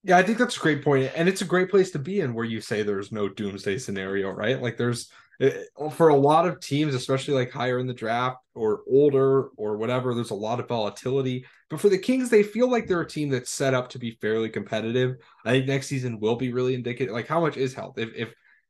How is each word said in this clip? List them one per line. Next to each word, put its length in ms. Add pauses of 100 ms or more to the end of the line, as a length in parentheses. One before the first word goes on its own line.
Yeah, 140
I 60
think 160
that's 180
a 20
great 240
point. 320
And 140
it's 140
a 20
great 240
place 220
to 80
be 220
in 120
where 120
you 140
say 220
there's 300
no 180
doomsday 480
scenario, 540
right? 280
Like, 160
there's, 360 (280)
eh, 120 (400)
for 160
a 80
lot 320
of 120
teams, 360
especially, 400
like, 160
higher 260
in 80
the 80
draft 440 (180)
or 340
older 680
or 200
whatever, 380
there's 160
a 40
lot 240
of 80
volatility. 800 (240)
But 100
for 100
the 100
Kings, 320
they 100
feel 260
like 200
they're 140
a 60
team 220
that's 220
set 240
up 140
to 100
be 220
fairly 280
competitive. 680 (280)
I 60
think 160
next 180
season 340
will 160
be 160
really 220
indicative. 400
Like, 140
how 120
much 160
is 200
health? 240
If, 160
if 180 (360)